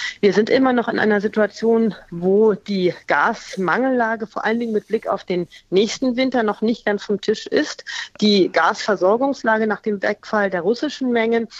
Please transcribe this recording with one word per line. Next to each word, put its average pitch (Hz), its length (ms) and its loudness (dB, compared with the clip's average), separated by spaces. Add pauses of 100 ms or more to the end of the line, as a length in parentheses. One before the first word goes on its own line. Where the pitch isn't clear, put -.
(220)
Wir 196 120 4
sind 214 180 -4
immer 262 200 4
noch 240 160 0
in 226 120 -2
einer 214 200 2
Situation, 220 760 0 (160)
wo 196 420 2
die 185 400 -2 (140)
Gasmangellage 214 1200 0
vor - 180 -8
allen 226 140 0
Dingen 233 140 -4
mit 208 140 -4
Blick 226 200 -4
auf - 160 -2
den 175 240 -4 (240)
nächsten 240 440 0
Winter 254 280 0
noch 208 180 -2
nicht 220 240 -2
ganz 208 180 -2
vom 202 180 -2
Tisch - 260 -2
ist. - 360 -2 (380)
Die 202 300 4
Gasversorgungslage 220 1160 0
nach 208 160 -2
dem 202 220 -4
Wegfall 208 480 -2
der 180 100 -2
russischen 247 500 -2
Mengen 233 360 0 (120)